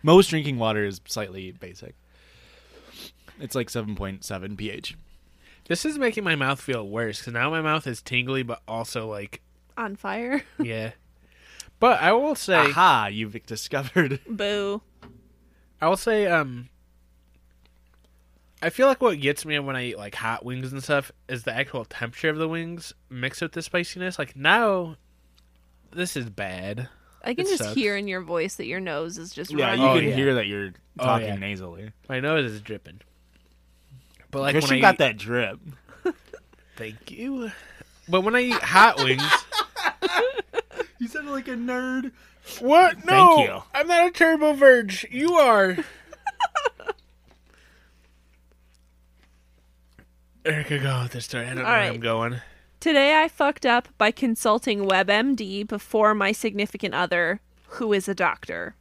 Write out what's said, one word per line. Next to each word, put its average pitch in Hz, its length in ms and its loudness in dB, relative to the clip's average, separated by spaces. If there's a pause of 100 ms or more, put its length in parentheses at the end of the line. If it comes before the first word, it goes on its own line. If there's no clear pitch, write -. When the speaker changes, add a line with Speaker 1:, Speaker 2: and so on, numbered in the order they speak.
Speaker 1:
Most 175 260 8
drinking 143 300 -4
water 107 260 0
is 98 200 -8
slightly 95 460 -10
basic. - 440 -20 (1400)
It's 143 160 -10
like 120 160 -4
seven 107 240 -6
point 95 280 -8
seven 98 340 -10
P 104 140 -8
H. - 240 -12 (720)
Speaker 2:
This 175 180 -4
is 311 140 -4
making 226 240 -2
my 165 120 -2
mouth 139 260 -2
feel 113 260 -6
worse 110 340 -6
'cause 120 120 -12
now 123 180 -2
my 160 100 -2
mouth 156 260 -2
is 120 140 -10
tingly, 127 420 -4
but 117 240 -8
also, 113 400 -8
like, 104 340 -12 (360)
Speaker 3:
On 214 180 -8
fire? 240 560 -6
<laughs> - 80 -20
Speaker 2:
yeah. 113 320 -4 (880)
But 233 220 6
I 170 100 6
will 277 240 2
say, 185 220 0
Speaker 1:
Aha, 143 540 4
you've 107 340 -8
discovered. 139 760 -2
<laughs> - 60 -20
Speaker 3:
Boo. 202 520 -4 (1000)
Speaker 2:
I 156 60 0
will 190 100 2
say, 214 300 0
um, 135 400 0 (1900)
I 160 100 -2
feel 262 160 2
like 262 140 2
what 202 200 2
gets 143 240 -2
me 151 140 -4
when 139 180 -6
I 123 80 -4
eat, 117 120 -8
like, 101 180 -14
hot 113 300 -6
wings 127 280 -8
and 135 100 -10
stuff 143 280 -2 (180)
is 123 140 -8
the 123 120 -6
actual 120 300 -4
temperature - 440 -4
of 156 80 -2
the 160 100 -2
wings 165 460 -10 (160)
mixed 127 320 -8
with 165 120 -6
the 165 80 -8
spiciness. 180 580 -6
Like, 143 160 -8
now, 180 600 0 (960)
this 175 260 -6
is 117 120 -6
bad. 101 600 -8 (340)
Speaker 3:
I 254 100 -4
can 359 120 -2
Speaker 2:
It 403 60 -4
Speaker 3:
just 294 120 -2
Speaker 2:
sucks. 208 120 -6
Speaker 3:
hear 208 220 0
in 202 120 -6
your 185 120 -6
voice 160 340 -4
that 139 100 -10
your 156 160 -8
nose 170 360 -6
is 170 160 -14
just 143 180 -12
Speaker 1:
Yeah, 143 160 0
Speaker 3:
running. 120 140 0
Speaker 1:
you 135 80 6
Speaker 2:
Oh, 131 100 6
Speaker 1:
can 147 100 0
Speaker 2:
yeah. 131 60 -2
Speaker 1:
hear 135 200 2
that 107 120 -2
you're 101 260 -8 (260)
Speaker 2:
Oh, 127 60 -4
Speaker 1:
talking 113 240 0
Speaker 2:
yeah. 101 60 -6
Speaker 1:
nasally. 95 560 -10 (180)
Speaker 2:
My 127 120 -4
nose 147 300 0
is 107 100 -12
dripping. 104 380 -16 (1300)
But, 139 100 -8
like, 139 120 0
Speaker 1:
Christian 139 240 2
Speaker 2:
when - 20 2
I - 20 4
Speaker 1:
got 196 140 8
Speaker 2:
eat - 40 -18
Speaker 1:
that 120 180 2
drip. 110 420 -4 (1160)
Speaker 2:
Thank 110 340 -14
you. 240 400 -8 (560)
But 185 140 2
when 220 160 0
I - 20 4
eat 247 140 0
hot 190 500 6
wings 131 240 2
Speaker 1:
<laughs> - 160 2 (1600)
You 240 100 -6
sounded 294 220 -10
like 269 180 -6
a - 20 -6
nerd. 254 600 -6 (480)
Speaker 2:
What? 330 320 6
Speaker 1:
Thank 311 140 -12
Speaker 2:
No. 370 360 10
Speaker 1:
you. - 180 -4 (140)
Speaker 2:
I'm 302 120 0
not 349 200 6
a 349 40 0
turbo 311 420 4
verge. 247 580 6
You 294 240 0
are. 214 480 6
<laughs> - 20 -6 (4000)
Erica, 147 340 -2
go 135 240 -2
with 123 100 -6
this 120 120 -10
story. 120 200 -8
I 123 40 -10
don't 131 100 -8
Speaker 3:
All 131 40 -6
Speaker 2:
know 220 60 -2
where 233 100 4
Speaker 3:
right. 190 140 0
Speaker 2:
I'm 117 60 -8
going. 117 420 -2 (420)
Speaker 3:
Today 294 400 4
I 330 60 -2
fucked - 360 -2
up 240 220 2 (100)
by 220 140 2
consulting 226 680 0 (100)
WebMD 202 760 0
before 214 480 2
my 202 200 0
significant 202 600 -4
other, 175 460 0 (280)
who 220 260 -2
is 196 160 0
a 196 40 -2
doctor. - 680 -4